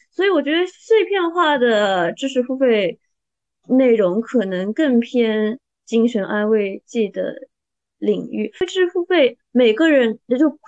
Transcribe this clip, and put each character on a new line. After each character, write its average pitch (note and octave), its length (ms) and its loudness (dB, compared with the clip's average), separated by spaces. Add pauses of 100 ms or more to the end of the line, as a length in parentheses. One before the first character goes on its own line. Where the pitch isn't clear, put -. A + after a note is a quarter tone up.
(100)
所 F#4+ 160 -2
以 G4+ 40 2
我 D#4 120 0
觉 C#4 80 -4
得 F4 160 0
碎 G#4+ 380 0
片 F#4 260 -2
化 D#4 280 0
的 G#3 540 0
知 C4+ 160 -8
识 B3+ 140 -2
付 C4 160 -6
费 A3 400 0 (680)
内 B3+ 260 4
容 G3 260 2
可 A3+ 260 -2
能 F#3+ 260 -4
更 C4 260 2
偏 A3 640 -2 (240)
精 A3+ 240 0
神 G#3 160 -2
安 G#3 260 -2
慰 G3+ 340 -2
剂 A3 240 -4
的 F#3 400 -8 (500)
领 G3+ 340 -2
域。 G#3+ 260 -6
知 F#4 80 -2
识 F#4 220 -2
付 F4 160 -4
费 D4 340 2 (140)
每 A#3+ 200 4
个 D#4+ 160 2
人 A#3+ 380 2
也 B3 100 -2
就 D4 320 0